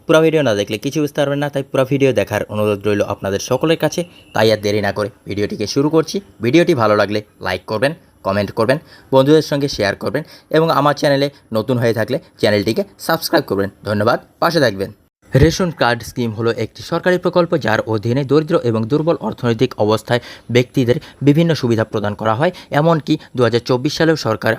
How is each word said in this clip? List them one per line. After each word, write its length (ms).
পুরো 220
ভিডিও 220
না 120
দেখলে 160
কিছু 180
বুঝতে 180
পারবেন 220
না, 100
তাই 180
পুরো 200
ভিডিও 280
দেখার 220
অনুরোধ 340
রইল 140
আপনাদের 360
সকলের 340
কাছে। 180
তাই 180
আর 140
দেরি 220
না 100
করে 120
ভিডিওটিকে 480
শুরু 220
করছি। 220
ভিডিওটি 380
ভালো 200
লাগলে 180
লাইক 260
করবেন, 220
কমেন্ট 320
করবেন, 200
বন্ধুদের 400
সঙ্গে 240
শেয়ার 180
করবেন 200
এবং 100
আমার 200
চ্যানেলে 280
নতুন 280
হয়ে 180
থাকলে 180
চ্যানেলটিকে 420
সাবস্ক্রাইব 420
করবেন। 200
ধন্যবাদ, 320
পাশে 260
থাকবেন। 260
রেশন 380
কার্ড 180
স্কিম 280
হলো 140
একটি 260
সরকারি 340
প্রকল্প, 280
যার 140
অধীনে 380
দরিদ্র 240
এবং 120
দুর্বল 260
অর্থনৈতিক 440
অবস্থায় 380
ব্যক্তিদের 420
বিভিন্ন 240
সুবিধা 300
প্রদান 300
করা 180
হয়। 120
এমনকি 340
দু 100
হাজার 260
চব্বিশ 280
সালেও 280
সরকার 340